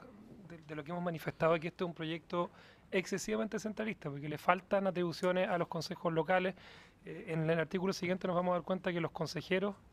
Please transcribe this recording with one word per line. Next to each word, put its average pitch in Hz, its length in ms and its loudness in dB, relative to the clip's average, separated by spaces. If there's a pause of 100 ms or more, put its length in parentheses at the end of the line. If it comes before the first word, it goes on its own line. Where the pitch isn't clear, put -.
(500)
de, 170 100 -16
de 156 160 -12
lo 151 80 -8
que 147 80 -10
hemos 175 120 -4
manifestado, 165 560 2
que 156 80 -4
este - 160 -4
es 180 40 0
un 170 80 -6
proyecto 165 540 -4 (420)
excesivamente 214 680 0
centralista, 220 500 -6
porque 143 200 -6
le 151 80 -4
faltan 190 500 4
atribuciones 180 640 2
a 185 80 2
los 170 100 0
consejos 170 460 -2
locales. 185 420 2 (500)
Eh, 160 240 -12
en 160 200 2
el 165 100 4
artículo 180 320 0
siguiente 180 360 -2
nos 180 80 0
vamos 180 160 2
a 180 40 4
dar 170 80 -2
cuenta 185 300 -2
que 170 80 0
los 156 100 -2
consejeros 185 640 0 (180)